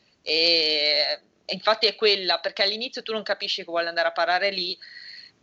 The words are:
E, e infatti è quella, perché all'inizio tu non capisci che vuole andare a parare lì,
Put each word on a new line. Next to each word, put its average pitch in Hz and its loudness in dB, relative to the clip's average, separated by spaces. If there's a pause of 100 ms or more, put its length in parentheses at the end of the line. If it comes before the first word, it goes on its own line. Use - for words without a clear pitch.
(220)
E, 151 2 (240)
e 180 -8
infatti 220 0
è 202 0
quella, 196 2
perché 196 -4
all'inizio 220 -4
tu 226 -8
non 220 -4
capisci 202 -4
che 165 -14
vuole 170 0
andare 170 0
a 170 0
parare 175 2
lì, 185 -4 (640)